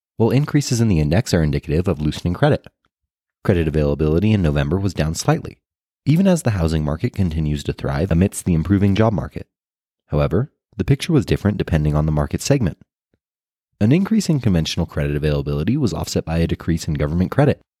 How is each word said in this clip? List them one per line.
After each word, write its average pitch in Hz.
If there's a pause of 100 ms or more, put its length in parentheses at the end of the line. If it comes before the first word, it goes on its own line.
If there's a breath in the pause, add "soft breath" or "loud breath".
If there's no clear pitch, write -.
(160)
while 113
increases 139
in 117
the 87
index 76
are 85
indicative 73
of 80
loosening 76
credit. 139 (760)
Credit 85
availability 76
in 101
November 73
was 98
down 80
slightly, - (440)
even 165
as 180
the 120
housing 82
market 76
continues 78
to 71
thrive 71
amidst 87
the 90
improving 95
job 110
market. - (640)
However, 76 (260)
the 92
picture -
was 120
different -
depending 76
on 76
the 78
market 76
segment. 135 (1000)
An 107
increase 196
in 151
conventional 85
credit 73
availability 73
was 131
offset -
by 82
a 82
decrease 82
in 78
government 76
credit, 139 (200)